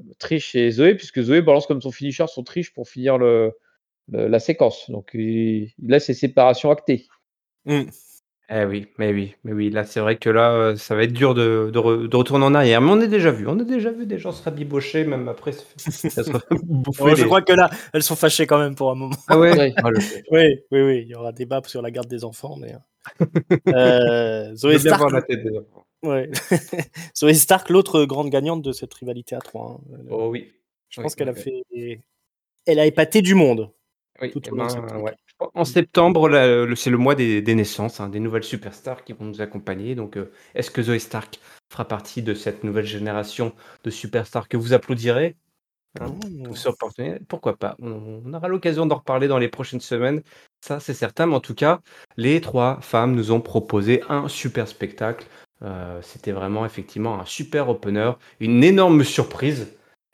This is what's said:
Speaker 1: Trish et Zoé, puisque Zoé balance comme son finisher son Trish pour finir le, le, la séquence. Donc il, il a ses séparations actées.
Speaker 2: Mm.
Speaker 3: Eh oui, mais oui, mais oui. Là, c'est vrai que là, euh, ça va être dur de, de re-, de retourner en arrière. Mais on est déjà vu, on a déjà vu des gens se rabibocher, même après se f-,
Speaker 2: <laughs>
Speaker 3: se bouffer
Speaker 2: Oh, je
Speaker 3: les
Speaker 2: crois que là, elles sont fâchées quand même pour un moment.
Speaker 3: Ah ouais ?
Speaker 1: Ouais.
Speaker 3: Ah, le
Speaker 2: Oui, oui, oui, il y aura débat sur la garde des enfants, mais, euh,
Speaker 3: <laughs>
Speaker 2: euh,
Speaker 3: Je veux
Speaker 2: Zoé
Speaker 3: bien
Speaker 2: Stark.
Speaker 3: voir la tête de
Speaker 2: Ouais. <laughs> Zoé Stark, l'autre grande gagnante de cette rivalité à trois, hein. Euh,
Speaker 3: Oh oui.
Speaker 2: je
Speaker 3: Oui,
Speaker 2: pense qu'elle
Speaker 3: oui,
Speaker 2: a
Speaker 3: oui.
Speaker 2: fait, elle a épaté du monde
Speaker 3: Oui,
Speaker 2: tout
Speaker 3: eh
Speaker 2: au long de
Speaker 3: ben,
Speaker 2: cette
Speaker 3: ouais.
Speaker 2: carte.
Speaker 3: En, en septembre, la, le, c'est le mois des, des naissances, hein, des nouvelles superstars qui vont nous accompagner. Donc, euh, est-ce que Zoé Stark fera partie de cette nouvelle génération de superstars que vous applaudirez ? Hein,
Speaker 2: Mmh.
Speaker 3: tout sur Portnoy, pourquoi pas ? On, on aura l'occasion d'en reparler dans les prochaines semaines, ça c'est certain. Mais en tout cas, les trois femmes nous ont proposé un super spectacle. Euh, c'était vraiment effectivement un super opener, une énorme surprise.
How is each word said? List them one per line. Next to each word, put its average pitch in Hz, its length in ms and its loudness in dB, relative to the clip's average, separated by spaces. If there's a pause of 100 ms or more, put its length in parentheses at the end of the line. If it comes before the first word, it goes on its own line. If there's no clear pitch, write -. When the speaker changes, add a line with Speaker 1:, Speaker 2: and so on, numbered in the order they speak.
(180)
Speaker 1:
Trish - 360 -6
et 120 160 2
Zoé, 143 240 6
puisque - 260 -8
Zoé 139 220 4
balance 147 240 4
comme 139 160 -2
son 131 100 -8
finisher 139 360 -4
son 131 140 -14
Trish 170 300 -8
pour - 160 -14
finir 131 300 0
le, 117 340 4 (580)
le, 110 160 -2
la 113 140 2
séquence. 135 500 0
Donc 110 240 -12
il, 110 580 -2 (100)
il 120 120 0
a 147 60 6
ses 143 140 -4
séparations 127 560 2
actées. 147 360 0 (600)
Speaker 2:
Mm. 143 160 0 (680)
Speaker 3:
Eh 110 120 0
oui, 104 240 -6 (100)
mais 104 140 0
oui, 101 320 -4
mais 113 80 -8
oui. 104 180 -2
Là, 107 140 -2
c'est 107 160 -6
vrai 107 160 0
que - 120 -4
là, 117 260 4
euh, 110 220 2
ça 107 200 -6
va 110 80 4
être 117 80 -2
dur 127 220 2
de, 113 380 0
de 113 60 0
re-, 113 300 0
de 123 80 0
retourner 135 280 4
en 139 100 6
arrière. 123 260 6
Mais 143 100 6
on 208 100 6
est 233 60 2
déjà 202 240 4
vu, 107 160 -2
on 143 140 -2
a - 40 -4
déjà 233 280 -2
vu 233 140 -10
des 202 120 -8
gens 175 140 -10
se - 100 -16
rabibocher, 147 600 -4
même 131 240 -4
après 139 240 -8
se 143 100 -14
f-, - 480 -10
Speaker 2:
<laughs> 120 140 -4
Speaker 3:
se 156 60 -8 (340)
bouffer 139 400 -4
Speaker 2:
Oh, 143 60 8
je 156 120 8
Speaker 3:
les 117 40 4
Speaker 2:
crois 185 160 4
que 185 100 4
là, 180 180 6 (220)
elles 156 100 0
sont 160 140 -2
fâchées 156 320 2
quand 147 100 6
même 143 160 0
pour 135 160 -2
un 131 60 -4
moment. 131 180 -8 (140)
Speaker 3:
Ah 156 100 6
ouais ? 170 180 8
Speaker 1:
Ouais. 139 200 4
Speaker 3:
Ah, 117 140 0
le 107 80 2 (340)
Speaker 2:
Oui, 156 260 6 (140)
oui, 135 100 4
oui, 135 200 2
il 113 60 -16
y 120 60 -16
aura 117 160 -10
débat 123 340 -6
sur - 160 -12
la 117 120 -8
garde 123 160 -8
des 120 160 -10
enfants, 135 320 -14
mais, 120 180 -16
euh, - 520 -6
Speaker 3:
<laughs> - 420 -2
Speaker 2:
euh, 120 800 4
Speaker 3:
Je 110 40 -14
veux 110 60 -16
Speaker 2:
Zoé 131 160 2
Speaker 3:
bien 147 80 6
Speaker 2:
Stark. 151 200 4
Speaker 3:
voir 147 120 4
la 131 100 2
tête 113 220 -6
de 107 200 -6 (380)
Speaker 2:
Ouais. 139 300 -4
<laughs> - 840 -6
Zoé 151 180 6
Stark, 185 360 2
l'autre 180 340 4
grande 139 260 -4
gagnante 151 320 -2
de 139 100 -6
cette 120 220 -12
rivalité 123 420 -12
à 127 40 -10
trois, 117 380 -16
hein. 135 160 -20
Euh, 127 160 -20
Speaker 3:
Oh 113 180 -4
oui. 117 220 -10 (380)
Speaker 2:
je - 120 -18
Speaker 3:
Oui, 117 40 -10
Speaker 2:
pense 151 100 -6
qu'elle 135 160 -4
Speaker 3:
oui, 123 40 -6
Speaker 2:
a - 380 -12
Speaker 3:
oui. 120 220 -12
Speaker 2:
fait, 113 60 -20 (640)
elle 156 140 4
a 151 60 6
épaté 202 360 2
du 185 120 4
monde 120 360 4 (500)
Speaker 3:
Oui, 127 120 -8
Speaker 2:
tout - 120 -10
Speaker 3:
eh - 60 -12
Speaker 2:
au - 60 -8
long 117 100 -4
de - 60 -6
Speaker 3:
ben, - 20 -6 (140)
Speaker 2:
cette 110 120 -12
Speaker 3:
ouais. 107 100 -6
Speaker 2:
carte. - 60 -14 (240)
Speaker 3:
En, - 200 -8
en 170 40 2
septembre, 170 640 2
la, 127 380 6
le, 120 100 -2
c'est - 140 -2
le 123 80 2
mois 131 160 4
des, 113 280 0
des 113 120 2
naissances, 110 460 -2
hein, 101 100 -10
des 101 100 -8
nouvelles 110 240 -4
superstars 110 600 -14
qui - 100 -20
vont 107 100 -16
nous 107 160 -12
accompagner. 101 540 -10
Donc, 107 240 -12
euh, 98 120 -12 (240)
est-ce - 160 -6
que 127 120 -4
Zoé 117 160 -2
Stark - 400 -12 (320)
fera - 160 -10
partie 107 360 -10
de 107 120 -4
cette 104 300 -10
nouvelle 104 220 -4
génération 107 640 -8 (320)
de 117 60 -8
superstars 113 580 -8
que - 80 -6
vous 117 180 -2
applaudirez ? 123 640 0 (640)
Hein, 120 60 -12 (240)
Speaker 2:
Mmh. 151 140 -16
Speaker 3:
tout 120 120 -14
sur 123 200 -4
Portnoy, 123 500 -10
pourquoi 120 300 -6
pas ? - 260 -8
On, 110 420 -14
on 131 100 -14
aura 165 140 -10
l'occasion 170 380 -2
d'en 151 100 0
reparler 135 320 -2
dans 135 100 0
les 120 100 0
prochaines 127 320 -10
semaines, 131 420 -4 (380)
ça - 180 -10
c'est 143 160 -10
certain. 131 320 -4
Mais 165 80 0
en 131 60 0
tout - 140 -12
cas, 156 260 0 (360)
les 139 240 0
trois 131 400 -2
femmes 120 360 0
nous 113 160 0
ont 113 80 2
proposé 110 680 0
un 143 200 -4
super 123 400 -8
spectacle. 110 580 -8 (360)
Euh, 90 400 -12
c'était - 300 -14
vraiment 98 320 -6
effectivement 107 560 -8
un 90 40 -12
super 139 460 -6
opener, 107 420 -2 (280)
une 120 220 4
énorme 180 420 6
surprise. 127 720 -4 (400)